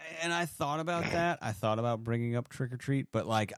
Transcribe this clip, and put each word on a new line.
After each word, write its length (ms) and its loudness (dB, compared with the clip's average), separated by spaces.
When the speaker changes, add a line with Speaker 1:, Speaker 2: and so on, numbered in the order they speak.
Speaker 1:
and 100 0
I 140 2
thought 340 -2
about 240 0
Speaker 2:
<laughs> 80 0
Speaker 1:
that. 300 2
I 100 -2
thought 260 2
about 240 0
bringing 340 0
up 120 -2
Trick 240 -4
or 40 -8
Treat, 360 0
but, 140 0
like, 320 2